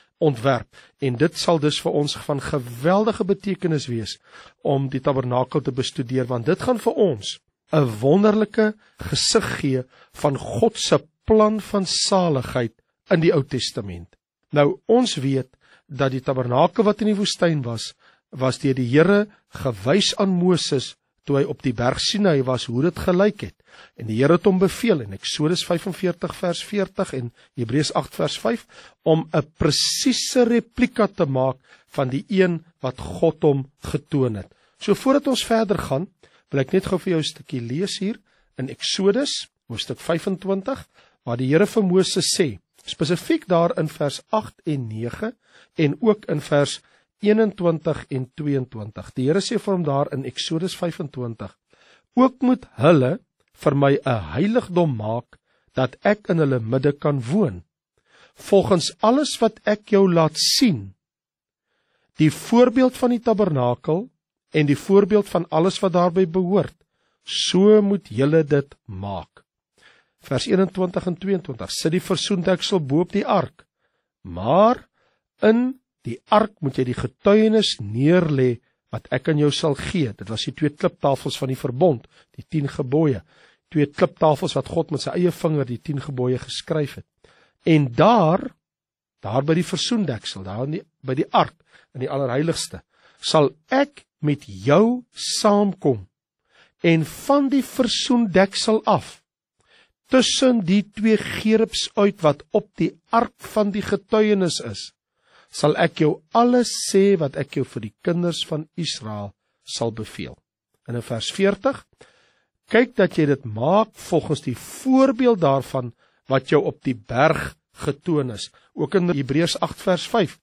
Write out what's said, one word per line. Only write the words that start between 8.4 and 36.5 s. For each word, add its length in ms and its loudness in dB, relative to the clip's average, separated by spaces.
gesig 360 0
gee 220 -2
van 160 0
God 400 0
se 240 2
plan 340 4
van 240 -4
saligheid 880 0
in 100 2
die 120 4
Ou 120 2
Testament. 680 -8
Nou, 320 2
ons 360 2
weet 280 -2
dat 280 -4
die 80 -6
tabernakel 640 2
wat 180 0
in 80 2
die 60 0
woestyn 480 0
was, 260 -8
was 320 -2
deur 120 2
die 160 -2
Here 360 4
gewys 560 0
aan 160 2
Moses 600 0
toe 140 2
hy 100 2
op 140 -10
die 100 -2
berg 280 -2
Sinai 440 2
was, 240 -2
hoe 160 0
dit 160 -2
gelyk 460 0
het. 80 -20
En 100 -12
die 120 0
Here 180 6
het 80 2
hom 160 4
beveel 400 0
in 140 -12
Eksodus 500 -2
vyfenveertig 720 -4
vers 280 -4
veertig 520 -4
en 140 -8
Hebreërs 400 -2
agt 160 -8
vers 240 -4
vyf 280 -4
om 300 2
'n 100 0
presiese 880 0
replika 600 0
te 200 -2
maak 320 0
van 120 0
die 180 -4
een 340 0
wat 200 -8
God 420 -2
hom 240 2
getoon 520 -2
het. 80 -18
So 160 0
voordat 320 0
ons 180 -2
verder 340 0
gaan, 280 -4